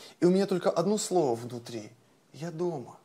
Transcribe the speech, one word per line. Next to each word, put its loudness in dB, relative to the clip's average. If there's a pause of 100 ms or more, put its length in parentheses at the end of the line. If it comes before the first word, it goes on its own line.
(200)
и 6
у 8
меня 4
только 0
одно 2
слово 2
внутри. -8 (440)
"Я -10
дома. -6